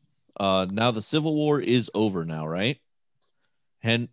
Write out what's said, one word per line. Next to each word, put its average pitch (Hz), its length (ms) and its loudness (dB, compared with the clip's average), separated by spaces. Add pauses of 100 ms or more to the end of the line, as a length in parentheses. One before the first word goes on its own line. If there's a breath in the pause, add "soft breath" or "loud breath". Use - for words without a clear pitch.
(380)
uh, 95 320 2
now 110 200 2
the 110 100 -2
Civil 156 340 -2
War 151 260 2
is 117 340 2
over 98 320 0
now, 78 200 -6
right? 98 320 -2 (1000)
Hen-, 117 340 0